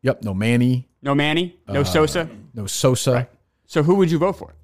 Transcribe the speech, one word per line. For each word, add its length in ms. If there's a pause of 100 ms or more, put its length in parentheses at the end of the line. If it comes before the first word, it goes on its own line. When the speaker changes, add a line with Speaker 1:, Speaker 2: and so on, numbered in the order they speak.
Speaker 1:
Yep, 200
no 120
Manny. 500 (180)
Speaker 2:
No 120
Manny? 420 (120)
No 120
Speaker 1:
Uh, 40
Speaker 2:
Sosa? 440 (260)
Speaker 1:
no 120
Sosa. 460
Speaker 2:
Right. 160 (380)
So 160
who 140
would 140
you 80
vote 180
for? 280